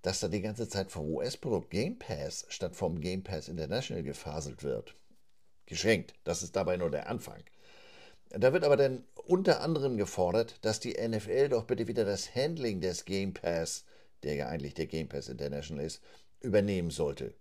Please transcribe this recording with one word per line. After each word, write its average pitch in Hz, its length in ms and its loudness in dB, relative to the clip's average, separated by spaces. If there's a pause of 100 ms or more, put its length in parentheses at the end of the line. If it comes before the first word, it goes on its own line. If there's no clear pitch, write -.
Dass 90 180 0
da 98 80 0
die 92 140 0
ganze 107 260 -4
Zeit 98 220 -2
vom 76 180 -4
U-S-Produkt 90 600 -2
Game 147 280 -2
Pass - 500 -6
statt 87 260 -4
vom 85 260 -2
Game 92 220 -2
Pass 92 260 -6
International 85 540 -4
gefaselt 71 600 -6
wird. 60 340 -4 (720)
Geschenkt, 92 480 2 (100)
das 85 180 -2
ist 87 140 -6
dabei 90 200 2
nur 85 140 0
der 73 180 -2
Anfang. - 340 -6 (880)
Da 127 220 6
wird 147 120 2
aber 143 120 8
dann 131 280 4 (220)
unter 180 340 6
anderem 139 360 2
gefordert, 98 680 2
dass 110 180 2
die - 160 -6
N 113 160 0
F 104 160 -2
L 135 200 4
doch 113 160 2
bitte 113 220 0
wieder 110 180 2
das 98 300 -2
Handling 127 460 0
des 87 240 0
Game 98 280 0
Pass, 85 520 -2 (400)
der 73 100 0
ja 71 140 -2
eigentlich 71 260 -4
der 80 120 -2
Game 78 220 -4
Pass 71 200 -6
International 71 560 -4
ist, - 180 -8 (380)
übernehmen 98 500 4
sollte. 71 500 -2